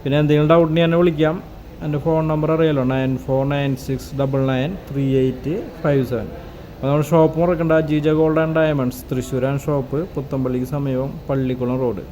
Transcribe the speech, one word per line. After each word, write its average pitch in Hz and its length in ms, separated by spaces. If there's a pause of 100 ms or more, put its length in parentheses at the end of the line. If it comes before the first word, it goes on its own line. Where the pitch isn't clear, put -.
പിന്നെ 139 180
എന്തെങ്കിലും 151 320
ഡൗട്ടിന് 165 320
എന്നെ 165 160
വിളിക്കാം. 156 340 (500)
എൻ്റെ 147 200
ഫോൺ 160 160 (100)
നമ്പർ 156 240
അറിയാലോ, 156 380
നയൻ 131 180 (140)
ഫോർ 135 160 (140)
നയൻ 139 160 (140)
സിക്സ് 131 240 (120)
ഡബിൾ 135 200 (120)
നയൻ 131 180 (180)
ത്രീ 139 160 (180)
എയ്റ്റ് 131 320 (280)
ഫൈവ് 143 280
സെവൻ. 107 160 (500)
അപ്പോൾ 131 140
നമ്മുടെ 147 200
ഷോപ്പ് 160 320
മറക്കണ്ട, 170 300 (160)
ജി 151 160
ജെ 156 160
Gold 156 240
and 160 140
Diamonds, 143 380 (140)
തൃശ്ശൂരാണ് 131 560
ഷോപ്പ്, 143 320 (160)
പുത്തമ്പള്ളിക്ക് 127 600
സമീപം, 135 360 (180)
പള്ളിക്കുളം 127 540
റോഡ്. 110 280